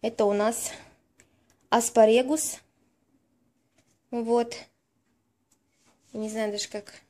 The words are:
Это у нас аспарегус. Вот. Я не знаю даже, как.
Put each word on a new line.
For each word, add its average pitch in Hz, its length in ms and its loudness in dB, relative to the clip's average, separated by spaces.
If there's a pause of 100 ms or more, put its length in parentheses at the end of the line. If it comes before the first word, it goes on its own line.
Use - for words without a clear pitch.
Это 226 220 -2
у 202 80 2
нас 208 380 -2 (960)
аспарегус. 233 880 4 (1500)
Вот. 233 460 -2 (1600)
Я 220 80 -10
не 214 80 -6
знаю 214 220 -4
даже, 202 180 -8
как. 208 240 -14 (180)